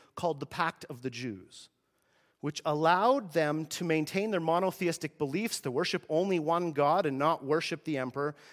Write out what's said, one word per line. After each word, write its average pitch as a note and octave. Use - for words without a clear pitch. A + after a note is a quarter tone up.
called D#3+
the C#3
Pact E3
of B2
the B2+
Jews, A#2
which D3
allowed F3+
them D#3
to -
maintain E3
their F#3+
monotheistic E3+
beliefs, D#3
to C#3
worship E3
only F3+
one E3
God D3
and C3+
not D3+
worship D#3
the D#3
emperor, C#3